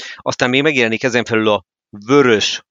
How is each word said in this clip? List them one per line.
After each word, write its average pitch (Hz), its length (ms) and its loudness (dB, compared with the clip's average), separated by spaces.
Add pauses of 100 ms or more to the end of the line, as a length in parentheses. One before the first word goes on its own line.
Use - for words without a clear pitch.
(160)
Aztán 131 340 -4
még 131 120 0
megjelenik 123 400 0
ezen 120 220 -2
felül 110 240 0
a 104 160 0 (420)
vörös 123 640 2